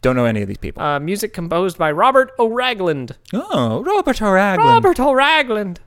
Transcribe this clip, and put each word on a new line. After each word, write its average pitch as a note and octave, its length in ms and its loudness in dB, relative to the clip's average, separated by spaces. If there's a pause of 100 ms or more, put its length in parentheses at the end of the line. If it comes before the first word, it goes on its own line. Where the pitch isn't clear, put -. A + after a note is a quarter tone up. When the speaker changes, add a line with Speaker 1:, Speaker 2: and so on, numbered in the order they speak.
Speaker 1:
Don't B2+ 140 2
know B2 100 2
any A2 160 0
of G2+ 60 -6
these G2+ 100 -8
people. - 260 -10
Speaker 2:
Uh, D3 160 -2
music G3+ 340 -6
composed E3+ 440 -4
by D#3 140 0
Robert B3+ 460 2
O'Ragland. A3 760 -2 (220)
Speaker 1:
Oh, F3 500 -2
Robert F#4 380 0
O'Ragland. G3 360 2
Speaker 2:
Robert A4+ 420 4
O'Ragland. C4 880 0